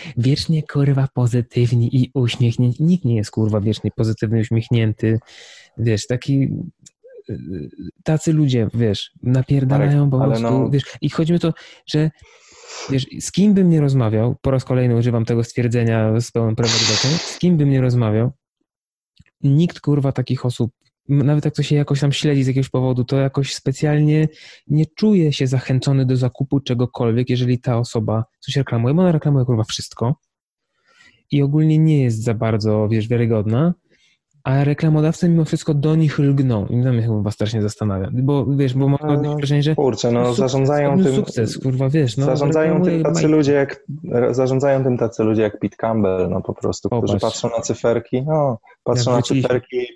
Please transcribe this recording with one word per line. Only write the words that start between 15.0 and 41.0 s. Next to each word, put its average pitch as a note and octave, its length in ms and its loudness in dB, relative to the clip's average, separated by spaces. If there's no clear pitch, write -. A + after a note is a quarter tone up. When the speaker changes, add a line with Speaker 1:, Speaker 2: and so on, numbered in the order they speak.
Speaker 1:
tego A#2 180 0
stwierdzenia A2+ 800 0
z - 100 -8
pełną A2+ 240 0
premedytacją, A2+ 560 -2
z - 280 -6
kim F3 180 2
bym C#3+ 120 2
nie C3+ 120 2
rozmawiał, A#2+ 500 2
nikt, D3 360 2
kurwa, C#3+ 320 0
takich C3 340 -4
osób, A#2+ 260 -2
m-, C#3+ 160 2
nawet D3 200 2
jak D3+ 100 -2
to D3 80 -2
się D3 120 0
jakoś C#3+ 240 0
tam C#3+ 120 0
śledzi C#3 320 0
z B2+ 40 0
jakiegoś C3 220 0
powodu, B2+ 340 0
to C3+ 140 -2
jakoś C3+ 380 -2
specjalnie D3+ 720 0
nie D#3 180 2
czuje F3+ 480 2
się C3+ 140 -2
zachęcony C3 580 0
do B2+ 100 2
zakupu B2+ 440 -2
czegokolwiek, B2 720 -2
jeżeli B2 300 0
ta A#2+ 180 -2
osoba A2+ 460 -2
coś - 160 -8
reklamuje, B2 380 0
bo F3 80 2
ona F3+ 100 2
reklamuje, C#3+ 340 0
kurwa, A#2 180 0
wszystko - 520 -6
i C#3+ 120 2
ogólnie D#3 340 2
nie D#3 260 4
jest A2 200 -2
za A#2 100 0
bardzo, A2 580 0
wiesz, A2 160 -2
wiarygodna, A#2 640 0
a C3+ 200 0
reklamodawcy D#3 640 0
mimo E3 160 2
wszystko D#3+ 280 -2
do D3 220 0
nich D#3+ 240 2
lgną. C3+ 480 2
I A#2+ 160 0
to C3 100 0
mnie A#2 80 0
chyba G#2+ 300 -2
strasznie G#2+ 300 -2
zastanawia, G#2 520 -4
bo, C3+ 320 0
wiesz, C3+ 280 0
bo C3+ 140 0
można C#3 200 0
Speaker 2:
No, D3 60 0
Speaker 1:
odnieść D3 240 -2
wrażenie, C#3+ 260 0
że D#3 120 0
Speaker 2:
kurczę, B2 360 0
no, A#2+ 140 2
Speaker 1:
sukces, A#2+ 140 0
Speaker 2:
zarządzają C#3 540 2
Speaker 1:
odniósł F#3 160 4